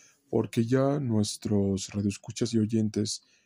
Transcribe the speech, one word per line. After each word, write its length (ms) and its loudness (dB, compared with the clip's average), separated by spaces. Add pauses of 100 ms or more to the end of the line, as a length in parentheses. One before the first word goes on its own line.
(300)
porque 360 0
ya 340 2
nuestros 920 0
radioescuchas 640 -2
y 60 2
oyentes, 640 0 (220)